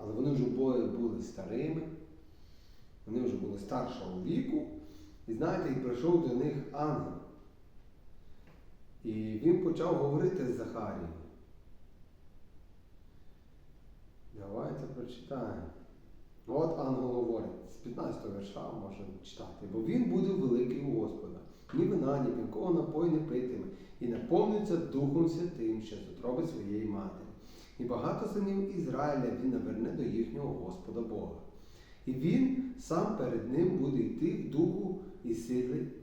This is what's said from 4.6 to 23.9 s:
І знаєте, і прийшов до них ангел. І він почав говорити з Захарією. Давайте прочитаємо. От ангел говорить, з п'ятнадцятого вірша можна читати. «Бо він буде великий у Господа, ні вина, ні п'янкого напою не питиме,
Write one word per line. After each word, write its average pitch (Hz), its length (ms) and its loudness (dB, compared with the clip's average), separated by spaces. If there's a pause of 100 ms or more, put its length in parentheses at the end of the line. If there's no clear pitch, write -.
І 113 60 -2
знаєте, 165 380 2
і 127 120 0
прийшов 139 460 6
до 120 60 2
них 143 180 2 (180)
ангел. 147 420 0 (1900)
І 113 100 -2
він 110 500 4
почав 170 320 4
говорити 143 580 4
з - 40 -4
Захарією. 107 500 -4 (3250)
Давайте 101 420 -6 (140)
прочитаємо. 110 680 -6 (840)
От 156 320 4
ангел 131 280 2
говорить, 117 440 2 (220)
з - 20 -12
п'ятнадцятого 110 640 -6
вірша - 320 -8
можна 101 340 -8 (180)
читати. - 500 -12
«Бо 113 100 0
він 127 200 6
буде - 300 4
великий 123 480 4
у 117 180 2
Господа, 92 400 -4 (340)
ні 165 120 6
вина, 143 340 4
ні 120 120 2
п'янкого 110 420 0
напою 165 380 4
не 156 60 6
питиме, 123 480 -2 (340)